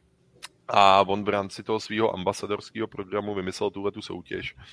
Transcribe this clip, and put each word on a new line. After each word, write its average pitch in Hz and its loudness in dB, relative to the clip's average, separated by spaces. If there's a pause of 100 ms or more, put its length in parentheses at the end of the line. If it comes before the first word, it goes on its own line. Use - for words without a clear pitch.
(680)
a 98 8
on 101 -2
v 98 -4
rámci 101 -2
toho 110 -2
svého 107 0
ambasadorského 98 -4
programu 104 -6
vymyslel 95 -2
tuhletu 101 -6
soutěž. 92 -10 (180)